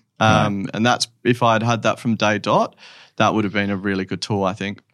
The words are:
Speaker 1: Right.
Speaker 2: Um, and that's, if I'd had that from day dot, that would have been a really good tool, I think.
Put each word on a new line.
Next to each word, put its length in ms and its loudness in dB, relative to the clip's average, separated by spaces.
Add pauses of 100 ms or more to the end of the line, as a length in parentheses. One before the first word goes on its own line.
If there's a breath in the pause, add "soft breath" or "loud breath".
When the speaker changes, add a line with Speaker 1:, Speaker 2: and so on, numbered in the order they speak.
(200)
Speaker 1:
Right. 260 4
Speaker 2:
Um, 280 -4
and 120 0
that's, 220 0 (180)
if 180 2
I'd 200 2
had 200 0
that 160 0
from 160 -2
day 240 0
dot, 360 0 (420 loud breath)
that 160 2
would 100 0
have 100 -4
been 160 0
a 80 -2
really 280 -4
good 160 -8
tool, 240 -2
I 80 -2
think. 280 -8 (120)